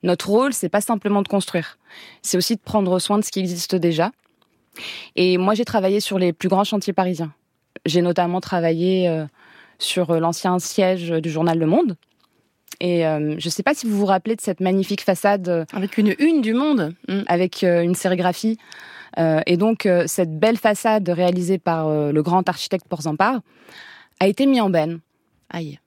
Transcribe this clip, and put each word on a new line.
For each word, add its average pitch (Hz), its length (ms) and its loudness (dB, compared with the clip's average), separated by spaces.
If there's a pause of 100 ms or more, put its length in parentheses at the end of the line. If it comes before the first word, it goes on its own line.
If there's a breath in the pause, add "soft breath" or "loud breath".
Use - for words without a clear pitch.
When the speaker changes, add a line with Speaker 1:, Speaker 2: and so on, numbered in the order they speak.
Speaker 1:
notre 185 260 -2
rôle, 247 240 2
c'est - 160 -4
pas 208 100 0
simplement 208 420 0
de 196 60 -4
construire. - 500 -2 (440 loud breath)
C'est - 160 -2
aussi 185 180 0
de - 60 -10
prendre 185 380 0
soin 202 180 0
de 214 80 0
ce - 40 -10
qui - 100 -6
existe 180 360 -4
déjà. 170 360 0 (1040 loud breath)
Et 180 200 2
moi, 185 160 2
j'ai 220 120 -2
travaillé 202 340 0
sur 190 180 -4
les 180 140 2
plus 185 160 -4
grands 190 160 4
chantiers 202 300 -2
parisiens. 170 400 -2 (520)
J'ai 170 160 2
notamment 175 380 0
travaillé, 175 720 0
euh, 160 160 -2 (520 soft breath)
sur, 175 340 -2
euh, 165 80 2
l'ancien 170 400 0
siège 185 500 0
du 160 200 -2
journal 165 300 0
Le 160 60 0
Monde. 208 320 2 (840)
Et, 175 260 0
euh, 151 320 -2
je 165 120 -6
sais 190 140 -6
pas 285 100 2
si 294 120 -6
vous 214 120 0
vous 202 80 2
rappelez 196 320 0
de - 40 -14
cette 190 200 -4
magnifique 190 400 0
façade, 196 480 0
euh, 165 240 0
Speaker 2:
Avec 196 240 -6
une 208 220 2
une 311 220 2
du 220 120 0
Monde. 240 420 0 (140)
Mm. 190 180 -2
Speaker 1:
avec, 180 380 0
euh, 175 160 4
une 175 140 0
sérigraphie. 180 640 -2 (600 loud breath)
Euh, 160 280 2
et 175 120 2
donc, 214 280 2
euh, 175 220 4
cette 160 320 -2
belle 226 180 2
façade 214 520 2
réalisée 180 480 0
par, 160 320 -2
euh, 147 240 0
le 151 100 2
grand 175 240 2
architecte - 400 -4
Porzampar 175 540 0 (800 loud breath)
a 190 60 4
été 226 180 2
mise 269 160 4
en 202 80 2
benne. 165 320 0 (480)
Speaker 2:
Aïe. 156 380 -10